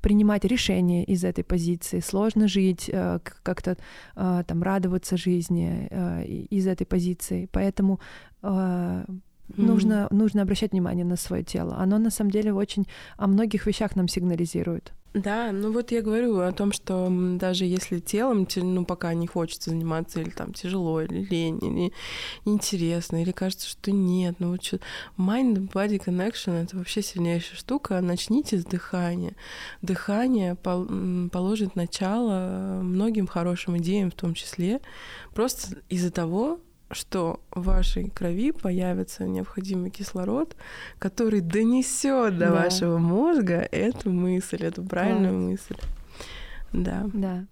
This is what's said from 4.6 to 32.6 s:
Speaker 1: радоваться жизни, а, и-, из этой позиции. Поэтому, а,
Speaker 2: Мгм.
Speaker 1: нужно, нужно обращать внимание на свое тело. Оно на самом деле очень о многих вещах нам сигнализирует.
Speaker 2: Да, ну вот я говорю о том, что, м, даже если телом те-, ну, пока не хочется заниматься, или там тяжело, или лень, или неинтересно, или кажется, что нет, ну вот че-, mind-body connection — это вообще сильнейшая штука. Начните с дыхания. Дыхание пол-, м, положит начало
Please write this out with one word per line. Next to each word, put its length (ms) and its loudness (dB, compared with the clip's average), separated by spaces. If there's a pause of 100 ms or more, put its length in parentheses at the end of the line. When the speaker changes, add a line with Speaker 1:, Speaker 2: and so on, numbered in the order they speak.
Speaker 1:
радоваться 540 0
жизни, 760 0
а, 320 -4
и-, 240 -8 (100)
из 100 2
этой 180 0
позиции. 680 -2
Поэтому, 480 2 (420)
а, 680 0
Speaker 2:
Мгм. 600 -2
Speaker 1:
нужно, 440 6
нужно 300 6
обращать 320 2
внимание 320 2
на 100 2
свое 280 -2
тело. 400 -4
Оно 160 4
на 120 4
самом 200 0
деле 220 2
очень 320 0 (320)
о 100 2
многих 400 4
вещах 280 0
нам 140 2
сигнализирует. 840 -2 (200)
Speaker 2:
Да, 380 0
ну 200 0
вот 200 -2
я 100 0
говорю 380 2
о 120 2
том, 200 2
что, 340 -2
м, 320 2
даже 280 0
если 340 0
телом 480 2
те-, 160 -2
ну, 200 2
пока 300 -2
не 140 0
хочется 420 -4
заниматься, 520 -2
или 100 -6
там 220 -10
тяжело, 480 -2
или 300 -4
лень, 300 0
или 300 -2 (540)
неинтересно, 760 0
или 100 0
кажется, 380 -4
что 220 -4
нет, 480 2
ну 120 0
вот 100 -4
че-, 180 -4 (380)
mind-body 880 2
connection — 600 0
это 140 -6
вообще 260 -4
сильнейшая 540 -2
штука. 440 -2
Начните 560 0
с 80 0
дыхания. 680 -2 (500)
Дыхание 720 0
пол-, 340 -2
м, 400 -2
положит 460 0
начало 1080 -2